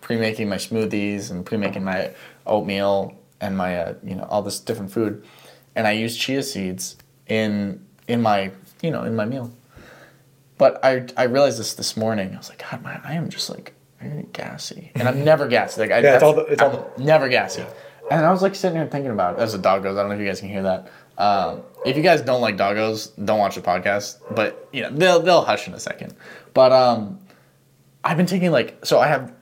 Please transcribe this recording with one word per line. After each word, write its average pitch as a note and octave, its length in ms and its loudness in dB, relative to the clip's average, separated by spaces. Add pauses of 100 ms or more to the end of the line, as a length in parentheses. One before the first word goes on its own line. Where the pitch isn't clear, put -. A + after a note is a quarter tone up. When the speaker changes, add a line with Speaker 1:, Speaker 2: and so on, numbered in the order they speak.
Speaker 1:
pre-making A2+ 480 -2
my F#2+ 80 -2
smoothies G2+ 760 -4
and F2+ 140 -8
pre-making G2 400 -4
my F#2+ 260 -4 (360)
oatmeal G2 680 0 (240)
and G2 160 -4
my, F#2 220 -2
uh, E2 240 -6
you - 120 -10
know, F#2+ 160 -8
all G#2 120 -2
this G2 180 -8
different G2+ 320 -8
food, G#2+ 320 -2 (520)
and A2 100 0
I G#2+ 60 2
use A2+ 240 -2
chia C3+ 260 -2
seeds F#2 540 -8 (300)
in, G#2 580 -2 (240)
in A#2+ 140 0
my, G2+ 300 2 (300)
you E3 80 -2
know, A#2+ 140 -4
in A#2 120 -4
my D#3 100 -2
meal. B2 240 -8 (1080)
But - 260 4
I, B2+ 220 2 (100)
I B2+ 80 2
realized B2 340 2
this - 160 -8
this - 220 -6
morning. G#2+ 380 -2
I - 40 -14
was - 100 -18
like, - 220 -18
"God, - 120 -10
my, - 220 -12
I C#3 100 -8
am E3 140 -4
just, - 220 -8
like, - 240 -14 (260)
very C#3 320 -10
gassy." - 640 -14
And B2 140 0
I'm C#3 160 0
never D3 240 4
gassy. A2 320 0
Like, G#2 100 0
I, G2+ 80 4
Speaker 2:
Yeah, - 0 -
it's C3+ 140 8
Speaker 1:
that's, B2+ 100 8
Speaker 2:
all D3+ 120 8
the, D#3 80 2
it's C#3+ 200 0
all C3+ 80 6 (260)
Speaker 1:
I'm B2 60 -8
Speaker 2:
the - 20 -6
Speaker 1:
never D3 240 4
gassy. G2 360 0 (460)
And D#3 140 2
I E3 60 6
was, F#3 100 2
like, G3 140 2
sitting F3+ 220 -2
here D#3 100 -2
thinking C#3 240 -6
about F#2 280 -2
it. - 40 -4
As A2 120 -2
a G2 40 -6
dog F#2+ 240 2
goes, G2 140 -4
I G2+ 40 -2
don't G2+ 100 0
know G2+ 40 -4
if G#2 60 -6
you G2+ 60 -2
guys F#2 140 -4
can F#2+ 80 -12
hear G2 140 -6
that. F#2+ 260 -2 (300)
Um, F#2+ 440 0 (240)
if C3 100 0
you D3+ 60 0
guys D#3+ 200 4
don't B2 180 0
like G#2+ 160 0
doggos, G#2+ 540 0 (140)
don't G#2+ 140 2
watch G2 180 2
the F2+ 60 -10
podcast. G2 560 -2 (120)
But, G#2+ 420 -2
you A2+ 100 -6
know, - 80 -6
they'll, E3+ 300 4
they'll E3+ 240 6
hush G#2+ 220 0
in F#2 80 -14
a - 60 -14
second. - 340 -10 (400)
But, C3 180 8
um, A#2 460 4 (840)
I've D#3+ 120 0
been F3 100 4
taking, F3+ 260 0
like, - 320 -2
so C#3+ 160 4
I C#3+ 80 4
have C3 340 -2